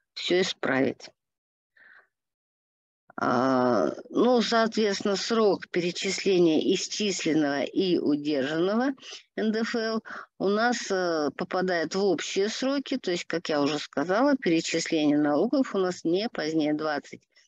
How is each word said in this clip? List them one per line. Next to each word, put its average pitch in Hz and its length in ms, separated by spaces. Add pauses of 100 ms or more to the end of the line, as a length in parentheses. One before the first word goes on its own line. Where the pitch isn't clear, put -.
(140)
все - 260
исправить. 135 680 (2000)
А, 123 760 (160)
ну, 240 320
соответственно, 214 760
срок 214 520
перечисления 175 1040
исчисленного 156 880
и 175 360
удержанного 151 960 (440)
Н 214 140
Д 214 120
Ф 226 120
Л 226 280 (360)
у 180 100
нас, 220 440
э, 165 440
попадает 180 600
в 196 80
общие 196 440
сроки. 269 500
То 190 120
есть, 175 140
как - 240
я 151 120
уже 147 180
сказала, 208 580
перечисление 165 840
налогов 151 560
у 202 40
нас 180 260
не 190 240
позднее 156 460
двадцать 151 480 (260)